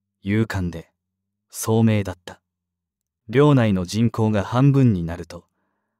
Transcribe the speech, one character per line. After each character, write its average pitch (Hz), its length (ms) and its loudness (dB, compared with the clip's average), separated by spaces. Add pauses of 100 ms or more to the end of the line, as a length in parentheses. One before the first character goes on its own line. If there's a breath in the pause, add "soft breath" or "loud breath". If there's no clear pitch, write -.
(200)
勇 104 220 0
敢 95 260 -4
で、 82 220 -14 (580)
聡 113 340 -2
明 107 200 2
だ 95 100 -10
っ - 40 -18
た。 - 240 -20 (880)
領 143 260 4
内 113 160 2
の 92 140 -2
人 110 240 -2
口 110 200 -2
が 104 140 -2
半 131 280 2
分 131 220 4
に 87 100 -4
な 82 120 -8
る 85 100 -14
と、 - 220 -18 (520)